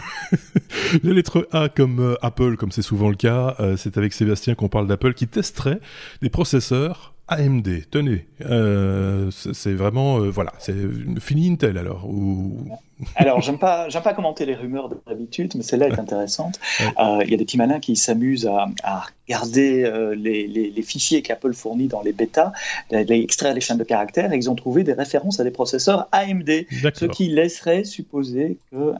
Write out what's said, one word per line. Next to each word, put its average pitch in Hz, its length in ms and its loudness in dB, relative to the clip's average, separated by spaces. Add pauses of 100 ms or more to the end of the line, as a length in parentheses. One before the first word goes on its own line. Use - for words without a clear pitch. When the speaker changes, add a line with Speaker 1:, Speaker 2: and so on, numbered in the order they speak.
(320)
Speaker 1:
<laughs> - 720 0
La 175 100 2
lettre 175 400 2
A 156 160 2
comme, 131 320 2
euh, 123 220 4
Apple, 120 340 2
comme 104 140 -4
c'est 107 120 -2
souvent 104 260 2
le 101 80 2
cas, 127 440 2
euh, 95 160 2
c'est 95 200 -8
avec 101 160 2
Sébastien 107 420 0
qu'on 104 140 0
parle 104 180 0
d'Apple 110 280 2
qui 123 120 -2
testerait 185 540 -2 (420)
des - 80 -2
processeurs 143 840 0 (140)
A 156 120 0
M 135 200 4
D. 90 300 -2
Tenez, 135 380 0 (140)
euh, 98 920 2
c'est, - 200 -8
c'est - 200 -4
vraiment, 113 480 2
euh, 101 100 2
voilà, 92 300 -2
c'est 98 160 -4 (420)
fini 156 320 2
Intel 117 260 0
alors, 92 320 -6
ou 98 600 -2 (480)
Speaker 2:
Alors, 131 240 6
j'aime 143 180 -2
pas, 170 300 2
j'aime 165 160 -6
pas 202 100 2
commenter 156 320 -4
les 131 80 -2
rumeurs 123 360 -8 (180)
d'habitude, 117 480 -6
mais 113 80 -6
celle-là 135 240 2
est - 20 2
Speaker 1:
Ouais. 113 80 0
Speaker 2:
intéressante. 104 640 -4 (180)
Speaker 1:
Ouais. 113 80 0 (140)
Speaker 2:
Euh, 104 240 4
il 107 80 0
y - 20 6
a - 20 4
des 110 80 -2
petits 120 140 -2
malins 131 220 2
qui 117 160 -2
s'amusent 117 500 0
à, 101 220 2 (160)
à 95 220 -4 (200)
regarder, 127 560 2
euh, 110 320 0
les, 104 320 -2
les, 104 240 -2
les 107 120 -4
fichiers 147 380 0
qu'Apple - 320 -2
fournit 117 360 -2
dans 110 120 -4
les 104 120 0
bêtas, 156 400 2 (400)
les, 107 100 2
les 117 200 4
extraire 135 320 0
les 127 60 -2
chaînes 117 180 -2
de 117 60 0
caractères, 127 480 0
et 143 40 2
ils 123 120 0
ont 127 60 0
trouvé 127 300 0
des 147 80 2
références 139 480 -2
à - 20 0
des 123 80 0
processeurs 135 600 0
A 196 140 2
M 190 180 -2
D, 156 240 0 (120)
Speaker 1:
D'accord. 147 200 0
Speaker 2:
ce 170 60 0
qui 180 200 0
laisserait 170 560 2
supposer 143 720 -4 (140)
que 143 300 -2